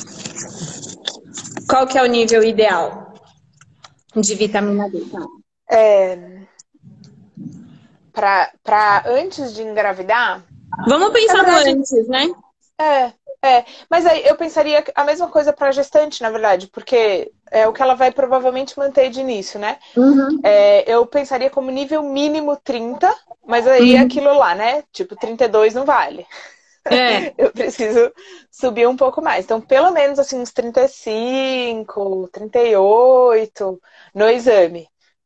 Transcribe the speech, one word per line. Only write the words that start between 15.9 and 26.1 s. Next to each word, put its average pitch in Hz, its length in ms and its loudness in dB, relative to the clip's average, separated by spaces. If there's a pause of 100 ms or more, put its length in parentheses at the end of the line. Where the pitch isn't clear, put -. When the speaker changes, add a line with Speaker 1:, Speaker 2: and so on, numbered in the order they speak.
Speaker 2:
na 226 80 -4
verdade, 208 380 -2
porque 214 640 -2 (200)
é 220 160 2
o 220 60 -2
que 240 80 -6
ela 254 140 2
vai 254 160 2
provavelmente 254 680 -2
manter 277 320 0
de 240 120 -10
início, 214 380 -8
né? 214 180 -6 (180)
Speaker 1:
Uhum. 277 480 4
Speaker 2:
É, 202 480 4
eu 233 160 4
pensaria 269 420 -2
como 262 220 -6
nível 285 320 -4
mínimo 294 540 -2
trinta, 240 560 -4 (320)
mas 233 220 -2
aí 247 280 6
é 247 40 6
Speaker 1:
Uhum. 254 60 6
Speaker 2:
aquilo 277 320 0
lá, 196 180 2
né? 240 360 -4
Tipo, 185 240 -12
trinta 226 300 -4
e 226 40 -2
dois 214 240 2
não 262 120 -4
vale. 226 400 -2 (600)